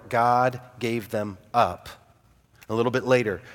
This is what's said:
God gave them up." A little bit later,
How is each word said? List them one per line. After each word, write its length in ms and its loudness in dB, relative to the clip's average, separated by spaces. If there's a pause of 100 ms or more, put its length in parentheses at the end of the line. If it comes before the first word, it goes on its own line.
God 540 2 (180)
gave 300 -4
them 280 -6 (160)
up." 360 0 (800)
A 40 -4
little 200 0
bit 100 -2
later, 380 2 (140)